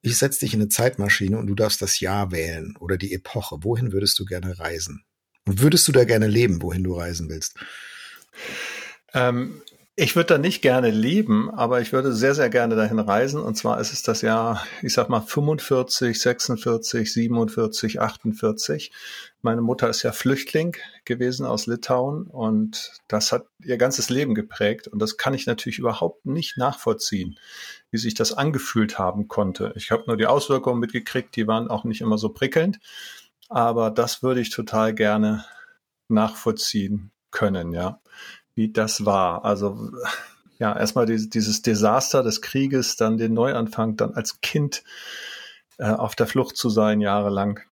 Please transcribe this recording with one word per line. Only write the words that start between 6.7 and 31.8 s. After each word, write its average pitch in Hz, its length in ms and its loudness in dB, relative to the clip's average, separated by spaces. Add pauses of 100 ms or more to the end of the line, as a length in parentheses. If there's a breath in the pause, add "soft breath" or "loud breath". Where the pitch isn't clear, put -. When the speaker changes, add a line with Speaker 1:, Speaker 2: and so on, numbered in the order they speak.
Speaker 1:
du 92 100 0
reisen 85 340 -6
willst? 80 280 -8 (1600 loud breath)
Speaker 2:
Ähm, 123 480 2 (320)
ich - 200 2
würde 170 120 4
da - 100 4
nicht 170 240 0
gerne 127 300 6
leben, 120 580 4
aber 123 300 2
ich 113 140 -2
würde 131 200 2
sehr, 131 220 4
sehr 135 140 2
gerne 117 260 4
dahin 110 240 2
reisen. 110 420 2
Und 107 140 -4
zwar 113 240 0
ist 113 140 -4
es - 100 -8
das 110 180 0
Jahr, 113 420 0 (200 loud breath)
ich 123 100 -2
sag - 160 0
mal, 110 120 2
fünfundvierzig, 131 1000 0
sechsundvierzig, 117 920 0
siebenundvierzig, 113 920 0
achtundvierzig. 110 880 -2 (500 loud breath)
Meine 117 200 0
Mutter 120 280 0
ist - 140 -2
ja 117 80 0
Flüchtling 156 640 -2 (300 loud breath)
gewesen 127 400 -2
aus 117 200 -2
Litauen 131 600 -2
und 110 640 -2 (160)
das - 240 0
hat - 140 -2 (180)
ihr 123 140 -2
ganzes 127 320 2
Leben 127 260 2
geprägt. 107 520 -2
Und 104 120 -6
das 107 180 -2
kann 135 160 0
ich 131 140 -4
natürlich 117 320 -4
überhaupt - 460 -2
nicht 143 320 -4
nachvollziehen, 107 840 -2 (500 loud breath)
wie 113 80 -4
sich 110 180 -2
das - 180 0
angefühlt 135 680 0
haben 98 300 -2
konnte. 101 480 -2
Ich - 140 -6
habe 113 160 0
nur 117 100 0
die 110 80 2
Auswirkungen 131 560 2
mitgekriegt, 123 560 -6
die 110 100 0
waren 110 220 0
auch 113 160 -4